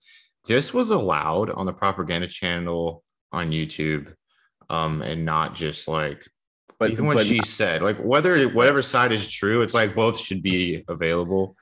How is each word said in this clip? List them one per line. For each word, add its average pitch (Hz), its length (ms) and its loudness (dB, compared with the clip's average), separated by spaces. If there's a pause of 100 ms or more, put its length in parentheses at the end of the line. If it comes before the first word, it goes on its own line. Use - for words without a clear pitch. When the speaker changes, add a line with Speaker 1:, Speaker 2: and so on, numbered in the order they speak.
(460)
Speaker 1:
This 127 280 0
was 240 180 2
allowed 90 600 0
on - 140 -4
the 92 80 -2
propaganda 87 540 0
channel 85 760 -4 (280)
on 85 200 -2
YouTube, 78 600 -4 (560)
um, 80 340 -2
and 80 220 -4
not 78 280 -2
just, 78 340 -6
like, 76 380 -4 (540)
Speaker 2:
But, 113 100 2
Speaker 1:
even 113 160 -2
what 147 120 2
Speaker 2:
but 107 100 4
Speaker 1:
she 117 160 2
said, 85 400 -2
like, 104 160 0
whether, 143 500 4
whatever 131 320 4
side 123 300 2
is 104 180 -2
true, 110 320 0
it's 113 140 0
like 110 180 2
both 113 240 2
should 95 240 -6
be 90 460 0
available. 87 760 0